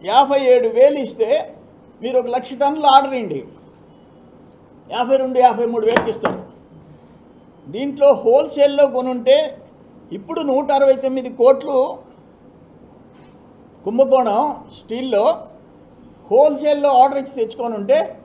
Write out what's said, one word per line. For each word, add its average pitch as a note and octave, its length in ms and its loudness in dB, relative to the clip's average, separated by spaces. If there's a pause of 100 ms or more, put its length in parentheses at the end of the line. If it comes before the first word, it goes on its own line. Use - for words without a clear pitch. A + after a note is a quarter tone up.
యాభై C4+ 360 2 (140)
ఏడు A#3+ 140 2
వేలు C4+ 300 2
ఇస్తే A#3 560 -4 (480)
మీరు B3 160 -2
ఒక B3 80 -4
లక్ష B3 240 -6 (100)
టన్నులు D4 260 0
ఆర్డర్ C4+ 280 4
ఇవ్వండి, F#3 260 -8 (1500)
యాభై B3 240 -2
రెండు, B3+ 220 -2
యాభై A#3+ 280 2
మూడు A3+ 200 -2
వేలకి A#3 240 0
ఇస్తారు. G3+ 320 -6 (1300)
దీంట్లో C#4 380 2
హోల్‌సేల్లో C#4+ 760 2
కొనుంటే, B3+ 500 0 (760)
ఇప్పుడు D#4+ 280 -8
నూట C#4+ 320 -2
అరవై C4+ 320 2
తొమ్మిది C4 260 -4 (100)
కోట్లు C4+ 580 2 (1900)
కుంభకోణం B3 600 0 (340)
స్టీల్లో A#3 460 -4 (1040)
హోల్‌సేల్లో C#4+ 600 2 (120)
ఆర్డర్ C#4 160 2
ఇచ్చి C4+ 200 -12
తెచ్చుకొని A3+ 420 -6
ఉంటే A#3+ 180 0 (260)